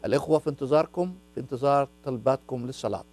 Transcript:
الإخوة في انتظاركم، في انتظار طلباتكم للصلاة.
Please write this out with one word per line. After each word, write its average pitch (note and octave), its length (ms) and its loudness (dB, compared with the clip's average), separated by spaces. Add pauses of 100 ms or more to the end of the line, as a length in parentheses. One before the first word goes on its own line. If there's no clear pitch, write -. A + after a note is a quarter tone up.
الإخوة D3 340 2
في D#3 100 -4
انتظاركم، D#3 640 0 (220)
في - 40 -8
انتظار C#3 500 0 (160)
طلباتكم B2+ 600 -2
للصلاة. A2 480 -4